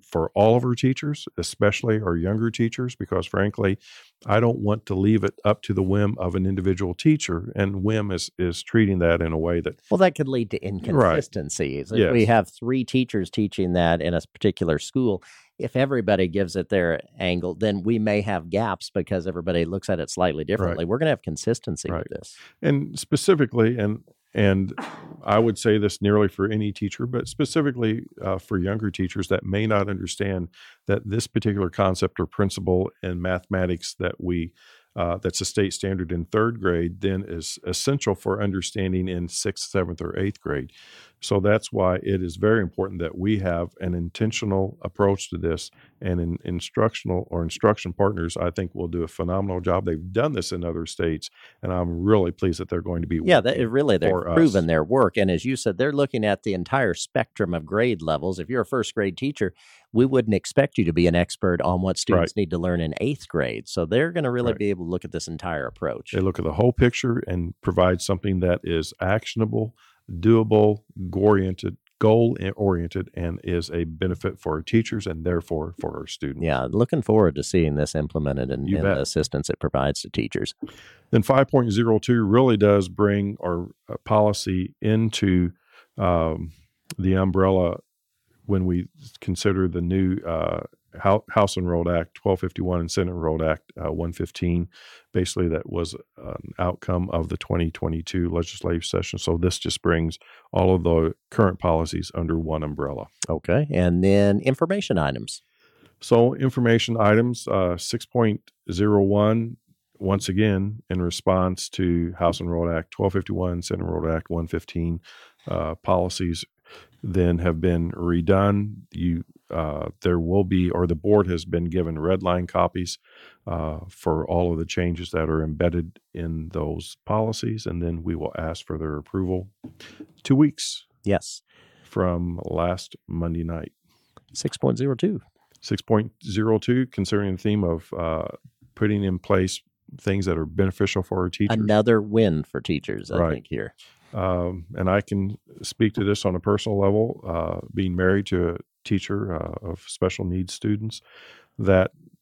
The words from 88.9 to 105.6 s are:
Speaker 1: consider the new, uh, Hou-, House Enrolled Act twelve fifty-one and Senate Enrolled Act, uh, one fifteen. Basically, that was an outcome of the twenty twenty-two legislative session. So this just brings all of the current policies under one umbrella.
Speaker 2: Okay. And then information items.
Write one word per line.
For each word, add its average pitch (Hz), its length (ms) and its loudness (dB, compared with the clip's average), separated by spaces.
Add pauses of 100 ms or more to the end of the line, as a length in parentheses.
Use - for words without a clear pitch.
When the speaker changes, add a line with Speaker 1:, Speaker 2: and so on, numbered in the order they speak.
Speaker 1:
consider 95 460 0
the 87 140 -2
new, 92 440 0
uh, 82 360 -2 (420)
Hou-, 101 280 2
House 101 260 2
Enrolled 87 320 0
Act 85 260 -2
twelve 95 260 0
fifty-one 90 400 -2
and 85 100 -4
Senate 90 200 -2
Enrolled 80 320 -2
Act, 78 300 -2 (100)
uh, 78 100 -4
one 85 200 -4
fifteen. 87 560 -2 (440)
Basically, 90 360 0
that 80 220 -4
was 85 240 -6 (220)
an - 420 -12
outcome 90 520 -2
of 82 180 -2
the 85 80 -6
twenty 85 340 -2
twenty-two 82 580 -4
legislative 85 560 -4
session. 90 340 -4
So 85 180 0
this 87 220 0
just - 240 -6
brings 82 360 -2 (340)
all 92 220 4
of 90 80 0
the 82 320 2 (160)
current 92 280 2
policies 82 560 -2
under 82 240 -2
one 80 240 -4
umbrella. 71 440 -6 (220)
Speaker 2:
Okay. 120 420 0
And 90 340 2
then 101 360 6
information 165 580 0
items. 67 440 -4 (580)